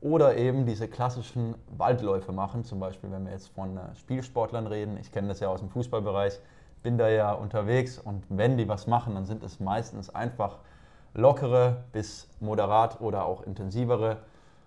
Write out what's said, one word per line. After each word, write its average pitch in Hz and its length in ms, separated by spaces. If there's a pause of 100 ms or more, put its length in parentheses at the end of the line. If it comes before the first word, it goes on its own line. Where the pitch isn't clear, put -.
oder 147 360
eben 127 280
diese 110 220
klassischen 120 680 (200)
Waldläufe 101 560
machen, 98 320
zum 98 160
Beispiel 95 320
wenn 95 140
wir 95 80
jetzt 95 160
von, 95 260
äh, 92 200
Spielsportlern 120 680
reden. 107 320
Ich - 140
kenne 101 160
das 98 140
ja 98 80
aus 92 100
dem 95 100
Fußballbereich, 101 680 (420)
bin 120 160
da 113 120
ja 107 240
unterwegs 110 680
und 98 300
wenn 110 280
die 107 120
was 104 180
machen, 117 280
dann 95 100
sind 110 180
es - 160
meistens 101 500
einfach 117 500 (540)
lockere 123 800
bis - 380 (100)
moderat 107 600
oder 101 240
auch 92 160
intensivere 107 760 (480)